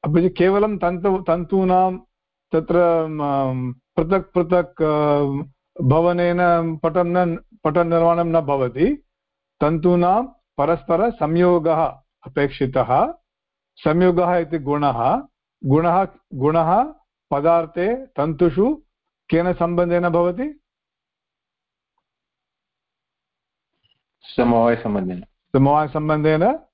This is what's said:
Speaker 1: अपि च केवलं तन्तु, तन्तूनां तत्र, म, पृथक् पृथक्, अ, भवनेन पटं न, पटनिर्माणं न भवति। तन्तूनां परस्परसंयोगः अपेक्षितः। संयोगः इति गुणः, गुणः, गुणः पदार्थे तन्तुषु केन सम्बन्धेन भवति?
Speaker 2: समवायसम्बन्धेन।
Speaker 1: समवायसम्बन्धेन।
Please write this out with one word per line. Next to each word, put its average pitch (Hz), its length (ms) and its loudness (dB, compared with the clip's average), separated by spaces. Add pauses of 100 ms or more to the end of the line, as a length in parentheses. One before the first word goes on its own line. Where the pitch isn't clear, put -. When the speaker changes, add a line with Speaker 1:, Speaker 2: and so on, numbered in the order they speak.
Speaker 1:
अपि 165 240 2
च 180 100 -4
केवलं 202 400 2
तन्तु, 180 400 -2
तन्तूनां 185 800 0 (540)
तत्र, 170 580 2
म, 135 640 -4
पृथक् 175 640 -4
पृथक्, 175 480 0
अ, 147 720 0 (300)
भवनेन 175 560 2 (380)
पटं 165 280 0
न, 175 320 0
पटनिर्माणं 170 880 0
न 165 160 0
भवति। 143 640 -2 (560)
तन्तूनां 175 640 2 (360)
परस्परसंयोगः 165 1300 0 (420)
अपेक्षितः। 139 880 -2 (600)
संयोगः 175 600 2
इति 165 220 -4
गुणः, 143 640 -2 (420)
गुणः, 170 440 2 (260)
गुणः 165 600 0 (360)
पदार्थे 170 760 -2
तन्तुषु 175 760 0 (480)
केन 175 220 0
सम्बन्धेन 175 560 0
भवति? 180 520 -2 (3500)
Speaker 2:
समवायसम्बन्धेन। 113 1000 0
Speaker 1:
समवायसम्बन्धेन। 151 1300 -2 (220)